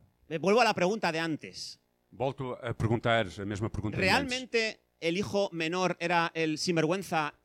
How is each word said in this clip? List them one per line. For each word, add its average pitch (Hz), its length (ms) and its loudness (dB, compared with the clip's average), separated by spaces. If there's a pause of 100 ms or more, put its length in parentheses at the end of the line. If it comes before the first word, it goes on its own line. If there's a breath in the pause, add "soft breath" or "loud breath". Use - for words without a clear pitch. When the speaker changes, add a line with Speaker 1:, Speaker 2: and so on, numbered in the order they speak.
(300)
Speaker 1:
me 160 80 -6
vuelvo 196 220 4
a 233 40 6
la 214 100 4
pregunta 180 380 0
de 160 80 0
antes. 147 560 -6 (340)
Speaker 2:
Volto 127 520 -6
a 120 120 -4
perguntar 113 520 2 (120)
a 98 60 -6
mesma 104 240 -4
pergunta 101 300 -4
de - 120 2
antes. 262 200 2
Speaker 1:
¿Realmente 233 500 -2 (200)
el 170 160 -2
hijo 202 360 0
menor 170 480 0
era 170 340 2
el 156 240 0
sinvergüenza 165 760 0 (100)